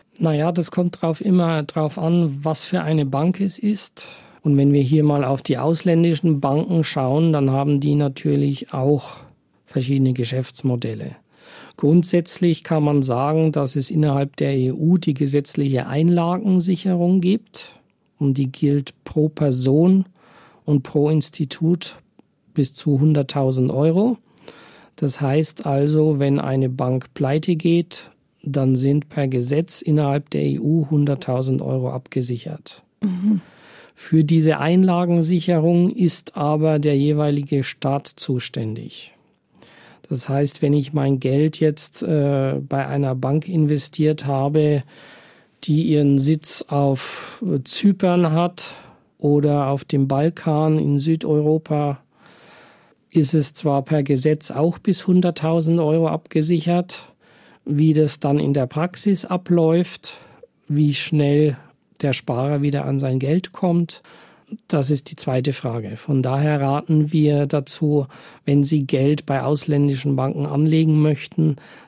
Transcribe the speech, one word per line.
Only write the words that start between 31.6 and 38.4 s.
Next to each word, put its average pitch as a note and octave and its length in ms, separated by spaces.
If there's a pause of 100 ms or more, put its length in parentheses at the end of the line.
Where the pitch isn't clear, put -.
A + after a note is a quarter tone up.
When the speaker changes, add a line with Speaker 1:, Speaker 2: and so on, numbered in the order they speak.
Speaker 1:
Euro C3 260
abgesichert. C3 920 (180)
Speaker 2:
Mhm. F#3+ 400 (560)
Speaker 1:
Für D#3 280
diese D#3 340
Einlagensicherung F3 1300
ist - 460
aber D3+ 440
der C#3+ 180
jeweilige D3 680
Staat - 440
zuständig. - 1040 (960)